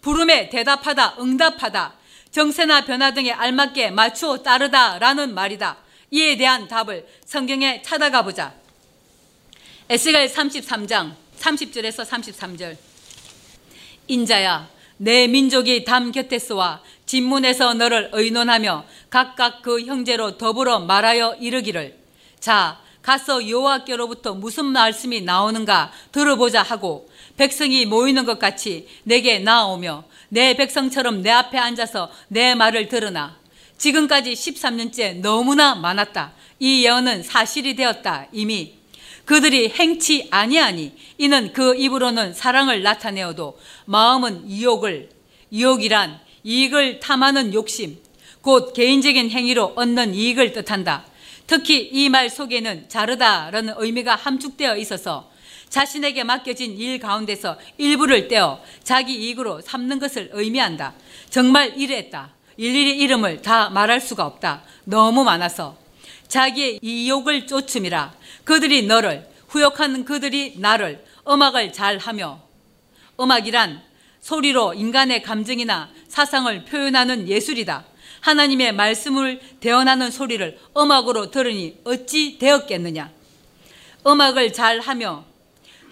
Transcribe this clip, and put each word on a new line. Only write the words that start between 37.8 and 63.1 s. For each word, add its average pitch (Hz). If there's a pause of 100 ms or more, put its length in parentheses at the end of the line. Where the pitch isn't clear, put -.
이미 208 (500)
그들이 269
행치 320
아니하니 202 (260)
이는 277
그 254
입으로는 247
사랑을 254
나타내어도 190 (280)
마음은 220
유혹을, 202 (420)
유혹이란 214 (240)
이익을 254
탐하는 269
욕심, 208 (420)
곧 254
개인적인 254
행위로 240
얻는 240
이익을 240
뜻한다. 185 (420)
특히 302
이 277
말 254
속에는 226
자르다라는 220
의미가 226
함축되어 269
있어서 185 (380)
자신에게 285
맡겨진 247
일 254
가운데서 208 (180)
일부를 285
떼어 170 (200)
자기 254
이익으로 226
삼는 254
것을 269
의미한다. 208 (340)
정말 254
이랬다. 233 (260)
일일이 277
이름을 226